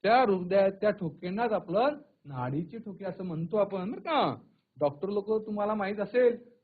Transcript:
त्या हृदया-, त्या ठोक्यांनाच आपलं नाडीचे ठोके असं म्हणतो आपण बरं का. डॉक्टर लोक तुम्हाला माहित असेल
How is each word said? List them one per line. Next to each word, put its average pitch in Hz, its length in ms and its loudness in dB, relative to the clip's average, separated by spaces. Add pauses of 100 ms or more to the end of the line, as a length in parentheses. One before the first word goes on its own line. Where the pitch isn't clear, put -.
त्या 233 200 6
हृदया-, 196 480 4
त्या 208 200 0
ठोक्यांनाच 196 600 -4
आपलं 202 360 2 (360)
नाडीचे 143 540 -6
ठोके 196 260 -12
असं 180 200 -8
म्हणतो 170 320 -4
आपण 196 360 0
बरं - 80 -8
का. 214 360 0 (420)
डॉक्टर 147 300 -2
लोक 214 380 -2
तुम्हाला 208 280 -2
माहित 208 260 -4
असेल 240 360 2 (280)